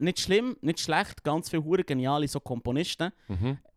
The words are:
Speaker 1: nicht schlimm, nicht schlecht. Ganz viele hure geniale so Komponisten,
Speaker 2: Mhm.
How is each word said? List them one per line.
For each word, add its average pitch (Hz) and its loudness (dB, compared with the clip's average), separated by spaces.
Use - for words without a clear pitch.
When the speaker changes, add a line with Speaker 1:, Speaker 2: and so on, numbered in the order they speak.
Speaker 1:
nicht 175 2
schlimm, 226 2
nicht 165 0
schlecht. 165 0
Ganz 156 0
viele 160 0
hure 175 2
geniale 139 0
so 143 -4
Komponisten, 135 -2
Speaker 2:
Mhm. 110 -2